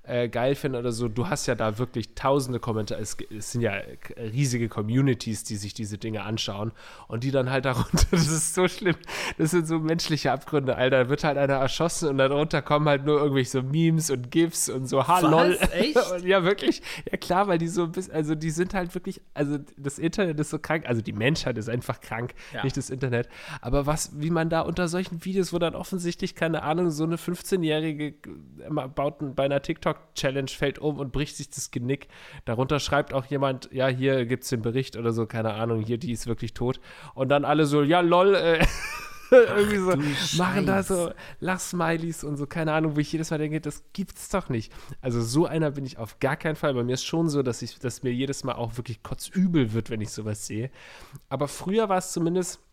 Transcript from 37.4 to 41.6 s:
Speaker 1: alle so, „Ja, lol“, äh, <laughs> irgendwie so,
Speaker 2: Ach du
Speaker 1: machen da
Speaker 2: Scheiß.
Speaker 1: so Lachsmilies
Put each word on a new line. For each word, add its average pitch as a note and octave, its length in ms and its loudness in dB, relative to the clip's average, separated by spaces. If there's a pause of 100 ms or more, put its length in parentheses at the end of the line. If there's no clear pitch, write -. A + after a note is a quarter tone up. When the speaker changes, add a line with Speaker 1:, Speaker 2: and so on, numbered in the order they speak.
Speaker 1:
alle D3+ 220 4
so, D3 160 4
„Ja, E3 180 6
lol“, F3 340 6
äh, E3 300 4 (400)
<laughs> - 260 -10
irgendwie G#3 480 8
so, F#3 140 4
Speaker 2:
Ach D3 380 0
du D3+ 60 0
Speaker 1:
machen F3+ 300 2
da F#3+ 120 2
Speaker 2:
Scheiß. F#3+ 100 -2
Speaker 1:
so F3 220 0 (300)
Lachsmilies E3 840 -2